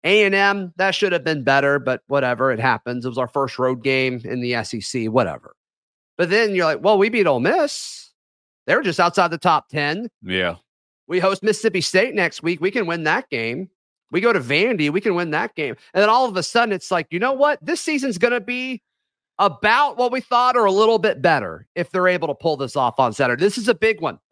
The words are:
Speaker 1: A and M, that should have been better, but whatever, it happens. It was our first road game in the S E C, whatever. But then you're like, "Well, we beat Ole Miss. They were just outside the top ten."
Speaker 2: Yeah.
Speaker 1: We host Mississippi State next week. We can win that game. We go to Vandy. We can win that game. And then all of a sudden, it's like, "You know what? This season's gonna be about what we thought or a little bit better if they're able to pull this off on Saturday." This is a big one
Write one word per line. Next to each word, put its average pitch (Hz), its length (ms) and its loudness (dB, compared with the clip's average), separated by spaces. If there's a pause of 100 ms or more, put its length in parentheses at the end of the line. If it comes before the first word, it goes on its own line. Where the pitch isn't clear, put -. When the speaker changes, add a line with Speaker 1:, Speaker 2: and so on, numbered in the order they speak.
Speaker 1:
A 208 200 4
and 196 120 2
M, 196 420 0
that 190 140 2
should 190 220 0
have 156 100 -2
been 147 200 -2
better, 139 360 2
but 127 280 -4
whatever, 131 440 0
it 113 80 -2
happens. 123 460 -2
It 131 40 -4
was 117 80 -6
our 127 100 -2
first 135 320 -4
road 127 240 0
game 131 400 0
in 123 180 -6
the 123 140 -4
S 113 180 -6
E 110 80 -8
C, 113 280 -6
whatever. 98 460 -2 (640)
But 170 140 0
then 214 240 2
you're 180 100 0
like, 151 180 0
"Well, 202 140 4
we 208 120 4
beat 214 180 2
Ole 131 120 2
Miss. - 720 -2 (540)
They - 100 2
were 311 60 0
just 185 180 -2
outside 170 300 2
the 165 80 -4
top 160 320 0
ten." 151 400 -4 (140)
Speaker 2:
Yeah. 92 320 -2 (520)
Speaker 1:
We 180 120 0
host 190 240 0
Mississippi 208 380 0
State 208 340 0
next 175 260 -2
week. 170 200 -2
We 190 100 0
can 202 160 -2
win 165 160 -4
that 175 260 0
game. 127 400 -6 (420)
We 180 100 -2
go 233 120 2
to 170 60 2
Vandy. 151 520 0
We 190 100 -2
can 208 140 0
win 175 160 -2
that 165 240 -4
game. 139 200 -6 (180)
And 190 80 2
then 208 80 4
all 254 160 4
of 196 120 -4
a 170 60 -2
sudden, 233 300 0
it's - 180 -8
like, 175 180 -2
"You - 100 -6
know 254 140 0
what? 285 300 2
This 339 180 -4
season's 269 380 -4
gonna 240 200 2
be 247 420 -8 (580)
about 226 580 2
what 247 140 0
we 262 100 -2
thought 247 340 2
or 226 100 4
a 196 60 4
little 220 280 4
bit 170 220 0
better 110 540 0
if 175 160 -6
they're 185 160 2
able 175 200 0
to 143 80 -4
pull 156 220 -2
this 135 180 -6
off 139 240 0
on 120 140 2
Saturday." 123 300 0
This 202 140 2
is 214 100 -2
a 240 80 4
big 220 260 0
one 139 180 -6 (120)